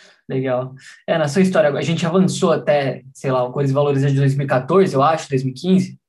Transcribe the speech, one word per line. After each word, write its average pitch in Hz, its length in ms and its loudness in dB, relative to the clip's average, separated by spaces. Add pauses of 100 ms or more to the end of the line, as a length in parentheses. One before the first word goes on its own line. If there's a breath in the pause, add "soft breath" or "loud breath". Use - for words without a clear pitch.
(280 soft breath)
legal. 131 440 -4 (320 loud breath)
É, 170 140 -2
na 151 80 0
sua 165 160 0
história, 170 280 2
a 143 120 -2
gente 165 240 -2
avançou 165 460 2
até, 143 500 -2 (100)
sei 135 200 -6
lá, 127 100 0
o 123 80 -4
Cores 139 200 -2
e 135 40 0
Valores 139 300 2
é - 20 2
de 139 80 2
dois 139 220 2
mil 143 100 -2
e - 20 -8
quatorze, 165 460 2
eu 135 80 2
acho, 156 260 0
dois 135 140 -2
mil 127 100 -4
e - 40 -16
quinze? - 420 0 (100)